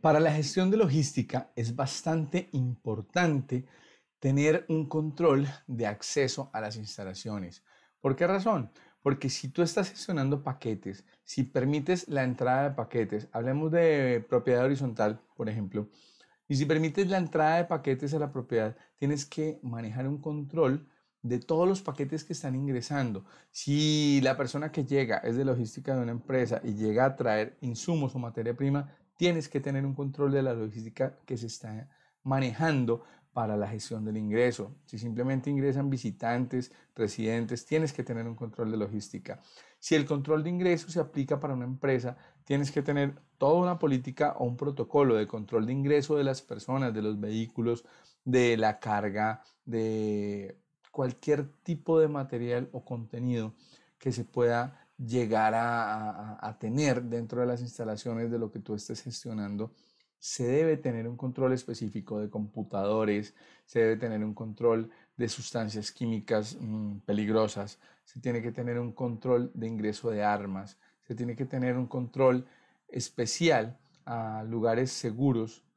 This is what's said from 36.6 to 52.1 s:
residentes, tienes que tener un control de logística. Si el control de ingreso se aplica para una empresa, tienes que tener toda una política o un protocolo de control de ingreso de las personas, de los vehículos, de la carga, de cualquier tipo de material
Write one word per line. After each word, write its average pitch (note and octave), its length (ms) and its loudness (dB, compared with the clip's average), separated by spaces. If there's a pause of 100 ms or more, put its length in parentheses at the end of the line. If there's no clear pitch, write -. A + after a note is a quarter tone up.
residentes, A2+ 680 -2
tienes D#3 260 2
que C#3 100 -6
tener A#2 240 -4
un A#2 80 -10
control A2+ 360 -6
de A2 80 -2
logística. G2+ 600 -6 (400)
Si - 160 0
el C#3+ 120 4
control D3+ 360 0
de D#3 60 -4
ingreso F3 420 0
se E3 100 -2
aplica C#3+ 380 -2
para C#3+ 140 -4
una B2 140 -4
empresa, B2+ 500 -2 (280)
tienes C#3 280 0
que D3 80 0
tener C#3+ 340 0 (220)
toda D#3 240 6
una F3+ 180 0
política C3+ 600 0
o B2+ 80 -2
un B2 100 -2
protocolo C#3 600 2
de G#2+ 100 2
control A2 400 -2
de B2+ 80 -2
ingreso C#3+ 420 2
de C#3+ 80 2
las C3 160 0
personas, B2 540 -4
de G#2+ 80 -2
los G#2+ 180 -2
vehículos, A2+ 640 -2 (400)
de B2 320 6
la G#2+ 240 2
carga, G#2+ 640 0 (240)
de G#2+ 920 -2 (320)
cualquier C#3 560 -2 (160)
tipo E3 380 2
de D#3 80 6
material B2+ 640 -4